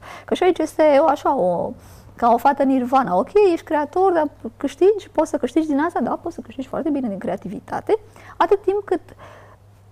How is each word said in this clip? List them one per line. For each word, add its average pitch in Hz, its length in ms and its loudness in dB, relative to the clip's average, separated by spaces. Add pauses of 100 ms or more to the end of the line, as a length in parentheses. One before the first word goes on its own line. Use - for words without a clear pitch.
(240)
Că - 100 -4
și - 80 -2
aici 359 160 2
este 320 240 -2 (180)
o, 320 80 4
așa, 294 300 0
o, 180 320 -2 (460)
ca 233 160 2
o 240 40 4
fată 285 260 2
nirvana. 254 540 0
Ok, 202 140 0 (220)
ești 330 120 -4
creator, 320 480 0
dar 302 180 0 (260)
câștigi? 370 560 0
Poți 311 180 -2
să 311 60 -6
câștigi 311 300 -2
din 285 140 0
asta? 349 200 -2
Da, 254 220 -2
poți 339 120 -10
să - 60 -14
câștigi - 280 -14
foarte 285 220 -6
bine 269 180 -2
din 196 100 -6
creativitate, 208 800 -6 (380)
atât 381 260 0
timp 403 220 -2
cât 359 160 -4 (920)